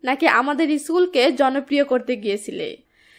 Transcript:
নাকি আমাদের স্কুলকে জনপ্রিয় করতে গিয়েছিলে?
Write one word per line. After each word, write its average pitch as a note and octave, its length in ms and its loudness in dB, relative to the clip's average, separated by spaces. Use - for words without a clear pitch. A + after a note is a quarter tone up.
নাকি C4+ 240 0
আমাদের C#4+ 520 2
স্কুলকে E4 520 2
জনপ্রিয় C#4 520 0
করতে B3+ 320 -2
গিয়েছিলে? G#3 600 -6